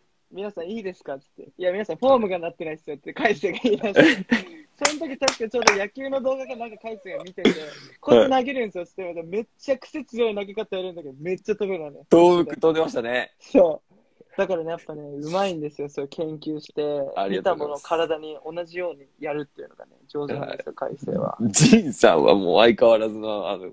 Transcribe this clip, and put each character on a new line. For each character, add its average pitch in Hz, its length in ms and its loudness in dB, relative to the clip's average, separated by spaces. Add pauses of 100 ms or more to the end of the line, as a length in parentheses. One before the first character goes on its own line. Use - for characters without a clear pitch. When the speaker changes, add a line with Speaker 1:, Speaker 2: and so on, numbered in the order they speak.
(320)
Speaker 1:
皆 196 200 -10
さ 175 100 -12
ん 165 40 -10
い 220 140 -8
い 208 40 -10
で 185 100 -8
す - 100 -20
か？」 143 120 -10
っ 139 40 -14
つ - 80 -20
っ - 100 -20
て。 - 200 -20
「い 180 60 -8
や、 180 80 2
皆 202 140 -6
さ 214 80 -8
ん - 40 -8
フ 247 100 0
ォ 269 80 8
ー 247 40 2
ム 214 100 -2
が 180 100 -4
な 170 100 -8
っ 170 60 -12
て - 100 -12
な 156 60 -6
い 156 40 -8
っ - 20 -16
す - 120 -16
よ」 147 80 -8
っ - 20 -20
て 156 140 -14
海 208 200 0
星 175 180 -2
が - 80 -10
言 233 140 2
い - 40 0
出 208 160 -4
し 269 320 4
て。 - 0 - (260)
Speaker 2:
<laughs> - 320 -12
Speaker 1:
そ 294 140 0
の 311 100 -8
時 269 100 -10
確 262 200 -2
か 226 120 -6
ち 247 80 -6
ょ 240 40 0
う - 20 -4
ど 208 140 4
野 202 120 -4
球 269 200 -10
の 269 120 -4
動 262 160 -2
画 262 100 -10
か 254 80 -12
な 233 100 -12
ん 226 60 -16
か 208 60 -20
海 226 200 -12
星 185 140 -16
が 185 120 -10
見 185 100 -16
て 190 100 -4
て、 - 80 6 (500)
「こ 285 120 4
う - 20 10
や 226 60 10
っ - 40 6
て 262 60 0
投 262 120 4
げ 269 100 -6
る 254 120 -2
ん 185 60 -10
で - 0 -
す 190 60 -12
よ」 175 80 -8
っ - 20 -18
つ - 60 -20
っ - 20 -20
て、 170 280 -10
め 180 180 -6
っ 226 60 -14 (120)
ち - 140 -6
ゃ 254 40 0
癖 285 280 -14
強 226 240 -2
い 208 60 -6
投 202 80 -6
げ 196 100 -10
方 202 220 -6
や 185 60 -4
る 185 120 -8
ん - 20 -20
だ 165 80 -14
け 147 60 -14
ど、 131 100 -18
め 175 160 -4
っ 180 40 -10
ち - 120 -6
ゃ 202 40 0
飛 202 160 -4
ぶ 190 60 -4
の 151 140 -10
ね。 - 80 -20 (100)
Speaker 2:
遠 170 360 8
く 151 120 -10
飛 160 140 2
ん - 20 -4
で 160 80 0
ま 160 80 0
し 226 40 -10
た 131 80 -2
ね。 120 380 -4
Speaker 1:
そ 170 420 4 (100)
う。 - 40 -20 (420)
だ 196 100 0
か 185 80 -2
ら 165 80 -4
ね、 160 80 -8
や 170 60 -6
っ - 20 -20
ぱ 156 160 -16
ね、 151 80 -14
う 143 260 -10
ま 190 160 0
い 190 80 -4
ん 160 60 -8
で 151 100 -8
す 147 120 -12
よ。 143 80 -8
そ 143 140 -8
う、 139 40 -8
研 156 320 -8
究 151 220 -8
し - 120 -20
て、 151 80 -4
Speaker 2:
あ 147 60 -2
り 147 80 -2
が 139 80 -4
と - 0 -
う - 80 -
ご - 80 -6
ざ 196 60 -2
い - 20 -4
ま - 0 -
す。 - 40 -4
Speaker 1:
見 190 120 -4
た 180 120 0
も 151 120 -6
の 147 60 -8
を 143 60 -10
体 160 380 -2
に 156 280 -14
同 165 180 -10
じ 170 160 -12
よ 175 120 -6
う 143 40 -14
に 139 100 -20 (140)
や 147 140 -6
る 151 80 -6 (100)
っ - 20 -20
て - 80 -18
い 143 40 -14
う - 40 -20
の - 60 -20
が - 100 -20
ね、 - 60 -20 (160)
上 147 180 -8
手 139 80 -6
な 139 120 -6
ん - 120 -10
で - 60 -10
す - 40 -12
よ、 - 80 -10
Speaker 2:
は - 140 -6
い。 - 60 -8
Speaker 1:
海 - 20 -16
星 - 200 -8
は。 - 240 -4
Speaker 2:
仁 220 500 6
さ 101 220 6
ん 76 100 4
は 58 100 8
も 90 240 2
う 104 40 8
相 117 160 6
変 117 120 6
わ 113 80 6
ら 110 120 -2
ず 107 80 -8
の、 104 320 -6
あ 98 80 -4
の、 92 160 -12